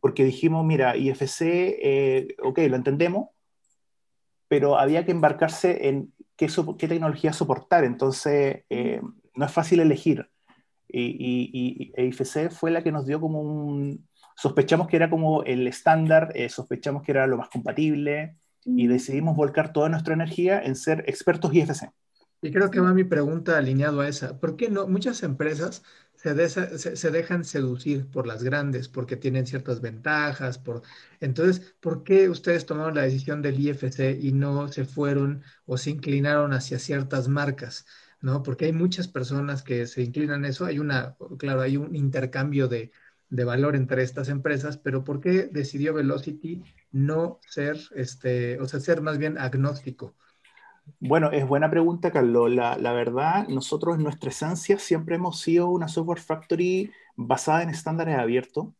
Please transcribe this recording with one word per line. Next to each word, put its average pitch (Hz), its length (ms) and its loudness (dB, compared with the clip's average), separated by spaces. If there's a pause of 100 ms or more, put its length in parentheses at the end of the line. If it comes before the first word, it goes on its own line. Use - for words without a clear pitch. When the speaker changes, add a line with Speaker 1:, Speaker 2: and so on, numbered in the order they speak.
Speaker 1:
Porque 135 240 4
dijimos, 160 400 2
"Mira, 135 320 4
I 135 140 2
F 135 160 -2
C, 175 540 0
eh, 135 600 2
ok, 131 160 0 (100)
lo 127 80 2
entendemos", 170 520 0 (1200)
pero 143 280 4
había 151 280 4
que 180 80 0
embarcarse 156 760 2
en 139 240 -2 (240)
qué 156 120 2
sopo-, 156 280 -2
qué 165 100 -2
tecnología 160 460 0
soportar, 151 520 2
entonces, 139 840 0
eh, - 320 -2 (340)
no 139 120 -2
es 139 60 -8
fácil 170 280 4
elegir. 156 480 4 (600)
Y, 123 120 -6
y, 123 520 -2
y, 127 440 -6
y 127 80 2
I 127 60 2
F 131 160 -4
C 160 240 -2
fue 165 200 -2
la 165 120 0
que 165 100 0
nos 143 140 -4
dio 151 140 -2
como 160 200 -2
un, 147 680 -4 (300)
sospechamos 160 500 2
que 175 100 2
era 160 140 4
como 156 320 2
el 127 240 0
estándar, 160 680 4
eh, 123 120 -2
sospechamos 139 540 -6
que 143 100 -2
era 135 140 4
lo 123 120 2
más 117 100 -8
compatible, 147 880 -2 (280)
y 247 220 2
Speaker 2:
Ujú. 120 80 4
Speaker 1:
decidimos 143 420 0
volcar 151 360 2
toda 151 160 2
nuestra 160 260 0
energía 175 460 0
en 131 160 -2
ser 156 300 -2
expertos 160 480 0
I 170 80 8
F 151 120 -2
C. - 160 -10 (520)
Speaker 3:
Y 151 100 -6
creo 190 180 4
que 180 100 2
va 180 120 6
mi 185 120 6
pregunta 165 520 0
alineado 143 440 2
a 143 80 0
esa. 135 300 -8
¿Por 151 180 -2
qué 233 140 -2
no? 196 160 -2
Muchas 202 360 -2
empresas 156 600 -4 (320)
se 151 200 -4
desa-, 165 420 0
se, 160 200 -8
se 165 140 0
dejan 165 340 -2
seducir 135 680 -2
por 127 160 -4
las 113 160 -6
grandes, 131 460 -2
porque 123 280 -6
tienen 127 300 -2
ciertas 127 340 -6
ventajas, 131 800 -4
por, 117 240 -10 (380)
entonces, 165 600 0
¿por 160 240 -4
qué 190 240 6
ustedes 170 380 0
tomaron 156 280 -4
la 143 80 2
decisión 135 380 0
del 139 180 0
I 147 120 2
F 135 200 -4
C 135 300 0
y 139 120 0
no 143 360 0
se 135 160 -6
fueron 139 580 0 (220)
o 127 120 -4
se 143 140 -4
inclinaron 143 600 0
hacia 127 260 -4
ciertas 135 500 -2
marcas? 139 580 -4 (340)
¿No? 135 220 -2
Porque 135 220 -4
hay 160 80 2
muchas 175 340 0
personas 139 560 -4
que 120 240 -4
se 127 160 -6
inclinan 143 420 -2
a 139 40 -2
eso. 135 160 -4
Hay 156 160 -2
una, 131 340 -2 (240)
claro, 135 220 0
hay 131 160 0
un 151 180 -4
intercambio 135 720 0
de, 117 240 -4 (380)
de 123 160 -2
valor 139 320 2
entre 131 260 0
estas 127 260 -4
empresas, 143 500 -2
pero 135 260 -4
¿por 143 160 -6
qué 185 320 2
decidió 147 420 -2
Velocity 151 680 -4 (300)
no 156 560 0
ser, 147 280 -4 (180)
este, 123 640 -4
o 135 80 -4
sea, 139 140 -6
ser 160 220 2
más 151 160 -2
bien 151 200 -2
agnóstico? 131 760 -4 (840)
Speaker 1:
Bueno, 151 320 4
es 139 160 0
buena 143 220 2
pregunta, 170 420 2
Carlos. 120 400 4
La, 123 280 0
la 120 140 -2
verdad, 131 560 0
nosotros 151 480 -2
en 156 80 0
nuestra 143 260 -4
esencia 175 480 0
siempre 165 380 -2
hemos 175 240 -4
sido 175 280 2
una 175 180 0
software 165 340 -4
factory 180 720 -2 (260)
basada 139 460 0
en 165 80 -4
estándares 160 460 -2
abiertos. 127 520 -2 (120)